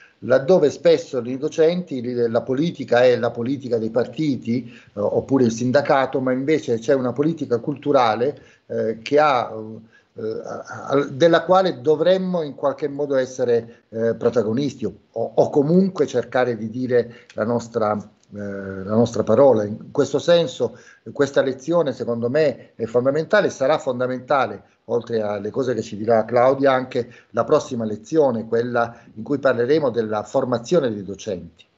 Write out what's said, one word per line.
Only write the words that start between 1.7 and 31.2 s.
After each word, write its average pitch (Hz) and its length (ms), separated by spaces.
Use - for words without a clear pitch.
li-, 120 280
la 117 140
politica 131 600
è 127 140
la 117 140
politica 120 480
dei 110 120
partiti, 120 800
eh, - 300
oppure 123 440
il 113 80
sindacato, 135 680
ma 131 120
invece 135 460
c'è 117 140
una 127 200
politica 143 460
culturale, 135 840
eh, 113 340
che 139 180
ha, 131 320
eh, 113 80
a-, 113 680
a-, 139 180
della 165 380
quale 175 360
dovremmo 175 640
in 143 120
qualche 143 340
modo 143 280
essere, 123 720
eh, 113 260
protagonisti 117 680
o, 101 80
o 113 380
comunque 165 560
cercare 123 500
di 107 120
dire 120 640
la 107 100
nostra, 113 520
eh, - 420
la 98 560
nostra 117 280
parola. 113 420
In 104 260
questo - 280
senso, 165 600
questa 139 300
lezione 139 500
secondo 117 360
me 139 460
è 113 100
fondamentale, 143 680
sarà 139 280
fondamentale, 123 840
oltre 113 320
alle 104 280
cose 127 240
che 110 80
ci 110 140
dirà 110 280
Claudia, 131 480
anche 127 580
la 117 140
prossima 131 400
lezione, 113 640
quella 117 560
in 110 80
cui 131 160
parleremo 135 520
della 107 340
formazione 127 680
dei 101 120
docenti. 92 600